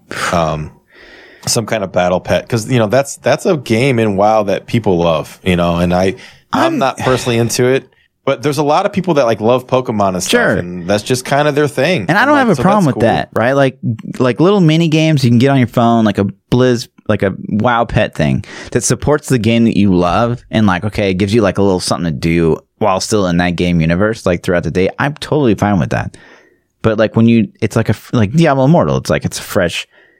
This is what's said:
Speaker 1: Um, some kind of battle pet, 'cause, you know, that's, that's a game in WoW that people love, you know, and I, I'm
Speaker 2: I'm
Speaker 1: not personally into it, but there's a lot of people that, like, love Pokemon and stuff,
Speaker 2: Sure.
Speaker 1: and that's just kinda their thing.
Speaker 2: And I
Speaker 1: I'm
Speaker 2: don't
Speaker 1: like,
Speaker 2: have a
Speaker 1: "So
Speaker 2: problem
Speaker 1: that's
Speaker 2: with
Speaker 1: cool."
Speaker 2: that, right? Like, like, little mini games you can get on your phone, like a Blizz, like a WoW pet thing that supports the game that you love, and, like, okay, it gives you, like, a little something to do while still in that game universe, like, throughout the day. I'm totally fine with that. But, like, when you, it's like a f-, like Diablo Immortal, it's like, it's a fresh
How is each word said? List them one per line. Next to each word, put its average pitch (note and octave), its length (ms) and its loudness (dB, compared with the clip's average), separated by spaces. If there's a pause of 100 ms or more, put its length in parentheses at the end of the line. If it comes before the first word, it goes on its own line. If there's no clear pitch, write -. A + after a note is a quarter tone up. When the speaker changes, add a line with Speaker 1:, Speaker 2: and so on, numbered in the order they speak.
(320)
Speaker 1:
Um, D#2+ 460 -4 (680)
some A#2 200 -2
kind A2 180 -4
of F2+ 80 -8
battle F2+ 280 0
pet, F#2 300 -4
'cause, A2 220 -4
you B2+ 80 2
know, A2 80 2
that's, B2+ 300 -2
that's C3+ 280 -2
a F#3 120 0
game A#2+ 420 0
in A2 180 0
WoW G#2+ 260 2
that G2+ 240 -4
people G#2 300 0
love, E2 460 -2
you F#2 120 0
know, E2+ 220 0
and F2 160 0
I, F#2 220 0 (380)
I'm - 200 0
Speaker 2:
I'm D4+ 40 -2
Speaker 1:
not C3 200 -2
personally B2 400 -2
into A#2 280 0
it, B2+ 220 -2 (380)
but C3+ 160 -2
there's C#3 160 -2
a D3+ 60 0
lot D#3 220 0
of G#3 80 -4
people F3 220 -2
that, C3+ 100 2
like, A#2 140 0
love B2+ 280 0
Pokemon A2+ 480 0
and F2+ 80 -4
stuff, - 80 -4
Speaker 2:
Sure. A3+ 260 2
Speaker 1:
and F2+ 320 -8
that's G#2 140 0
just B2+ 220 -2
kinda D3 260 0
their D3 160 0
thing. C3 420 -2
Speaker 2:
And F3+ 80 2
I G#3+ 40 2
Speaker 1:
I'm B3+ 60 2
Speaker 2:
don't D4 80 4
Speaker 1:
like, C#4+ 120 2
Speaker 2:
have - 20 2
a F3 60 2
Speaker 1:
"So B2+ 80 -4
Speaker 2:
problem G3+ 220 4
Speaker 1:
that's B2+ 100 0
Speaker 2:
with A2 80 -2
Speaker 1:
cool." A2 100 4
Speaker 2:
that, D2+ 200 -4
right? A#2 200 0
Like, C#3 240 2 (420)
like, B2+ 200 0
little G3 220 4
mini D#3+ 280 4
games D#3 340 2
you A#2+ 60 4
can A#2+ 100 4
get C3+ 100 4
on C#3 100 4
your A#2+ 80 2
phone, A#2 380 2
like G2+ 120 0
a G2+ 80 2 (260)
Blizz, B2 360 2 (200)
like G#2 160 0
a F#2+ 100 0 (140)
WoW A#2 380 0
pet - 300 -2
thing C#2 280 -2 (280)
that A#2+ 120 -2
supports D3 460 -2
the C3 100 2
game A#2 260 2
that A2+ 120 2
you G2+ 180 4
love, G2 560 0
and, A2 160 2
like, F2+ 160 0
okay, G#2 280 -2
it F#2 40 0
gives F#2+ 180 0
you, A#2 80 4
like, F#2+ 160 0
a G2+ 40 0
little G2 180 2
something E2+ 320 -4
to C2+ 80 -6
do E2 380 2 (220)
while G2 200 0
still G2+ 280 -2
in F2 100 0
that F2+ 140 0
game F2 300 0
universe, F#2 440 0
like, F2 180 -2
throughout F2 200 0
the E2 80 -4
day. F#2 180 0 (100)
I'm C#3+ 160 -2
totally C3+ 400 0
fine G#2 240 0
with A#1+ 120 -2
that. - 260 -6 (640)
But, A2 160 0
like, G#2+ 180 2
when A2+ 120 4
you, A2+ 240 2 (100)
it's - 140 -2
like A2+ 140 0
a - 20 2
f-, - 220 -6
like G#2+ 200 0
Diablo C#3+ 320 2
Immortal, F#2+ 320 2
it's - 120 -6
like, D2 160 0
it's - 140 -8
a - 40 -14
fresh - 440 -4 (320)